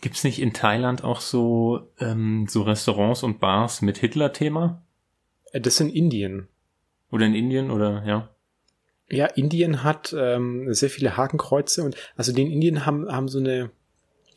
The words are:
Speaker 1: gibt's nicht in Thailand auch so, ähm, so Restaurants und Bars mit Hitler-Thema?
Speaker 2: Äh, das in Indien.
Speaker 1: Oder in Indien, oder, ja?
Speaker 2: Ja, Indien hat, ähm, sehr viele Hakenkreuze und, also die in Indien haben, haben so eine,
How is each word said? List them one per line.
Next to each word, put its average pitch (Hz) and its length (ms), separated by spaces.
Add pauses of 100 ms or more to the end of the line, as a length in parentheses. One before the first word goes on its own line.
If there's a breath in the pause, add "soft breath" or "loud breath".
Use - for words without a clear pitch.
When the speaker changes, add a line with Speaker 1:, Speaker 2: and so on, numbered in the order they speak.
Speaker 1:
gibt's - 220
nicht 135 180
in 117 120
Thailand 123 500
auch 120 180
so, 117 680 (100)
ähm, 110 500
so 110 140
Restaurants 107 600
und 110 160
Bars 101 420
mit 101 160
Hitler-Thema? 151 840 (720)
Speaker 2:
Äh, 131 80
das 120 180
in 156 100
Indien. 101 580 (640)
Speaker 1:
Oder 110 160
in 107 100
Indien, 131 360
oder, 104 340
ja? 107 240 (800)
Speaker 2:
Ja, 139 180
Indien 151 560
hat, 151 340
ähm, 123 560
sehr 135 160
viele 123 280
Hakenkreuze 143 680
und, 139 120 (220 loud breath)
also 123 160
die 127 80
in 147 100
Indien 151 340
haben, 151 260
haben 135 180
so 135 100
eine, 127 300 (680)